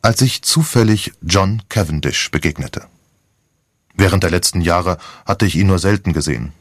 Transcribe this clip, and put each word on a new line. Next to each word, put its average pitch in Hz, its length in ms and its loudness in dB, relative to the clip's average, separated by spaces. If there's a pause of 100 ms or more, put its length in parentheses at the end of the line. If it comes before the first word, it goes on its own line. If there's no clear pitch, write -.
als 117 200 2
ich 131 200 0
zufällig 113 800 0
John 95 480 0
Cavendish 76 600 -4
begegnete. - 560 -4 (1080)
Während 95 280 2
der 82 80 0
letzten 90 300 -2
Jahre 85 360 0 (280)
hatte 98 200 0
ich 87 100 0
ihn 98 120 4
nur 95 120 4
selten 95 340 0
gesehen 62 480 -4